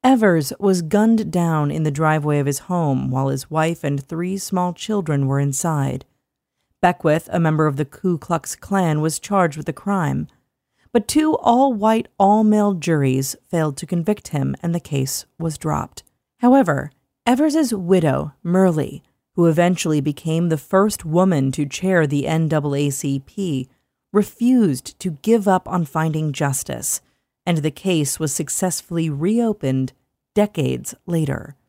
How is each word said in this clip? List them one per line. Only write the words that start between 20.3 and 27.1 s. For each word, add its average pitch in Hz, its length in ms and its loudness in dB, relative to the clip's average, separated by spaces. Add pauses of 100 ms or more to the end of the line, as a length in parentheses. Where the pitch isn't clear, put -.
the 160 80 0
first 196 480 0
woman 160 460 2
to 147 160 -4
chair 175 400 0
the 143 180 -2
N 160 220 0
double 147 260 -2
A 143 160 0
C 139 340 -4
P, 151 460 -6 (420)
refused 208 880 0
to 180 120 -6
give 208 360 0
up 185 200 2
on 175 180 -2
finding 156 480 -2
justice, 139 680 -4 (420)